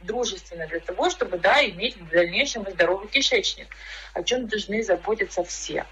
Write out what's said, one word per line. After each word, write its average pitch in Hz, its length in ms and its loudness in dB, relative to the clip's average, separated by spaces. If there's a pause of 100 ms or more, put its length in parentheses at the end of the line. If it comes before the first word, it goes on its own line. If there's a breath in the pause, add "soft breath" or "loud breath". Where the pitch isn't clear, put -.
дружественно 190 640 -4
для 165 140 -6
того, 269 300 0
чтобы, 180 280 -2
да, 247 260 6
иметь 208 320 -4
в 170 140 -16
дальнейшем 190 600 2
здоровый 185 380 2
кишечник, 262 600 2 (460 loud breath)
о 175 80 -4
чём 240 240 0
должны 208 360 -2
заботиться 202 640 0
все. - 480 -6